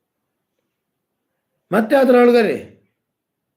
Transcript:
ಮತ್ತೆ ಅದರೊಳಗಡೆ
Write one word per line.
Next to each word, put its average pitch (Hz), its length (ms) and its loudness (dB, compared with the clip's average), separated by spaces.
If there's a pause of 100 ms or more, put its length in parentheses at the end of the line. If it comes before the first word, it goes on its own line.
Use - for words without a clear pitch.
(1700)
ಮತ್ತೆ 220 260 -4
ಅದರೊಳಗಡೆ 240 600 2 (1000)